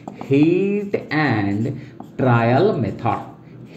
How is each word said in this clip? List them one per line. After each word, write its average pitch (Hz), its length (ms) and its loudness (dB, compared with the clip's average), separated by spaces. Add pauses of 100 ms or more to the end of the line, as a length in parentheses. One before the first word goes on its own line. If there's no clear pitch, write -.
heat 190 880 2
and 113 760 0 (540)
trial 123 500 4
method, 110 480 -2 (580)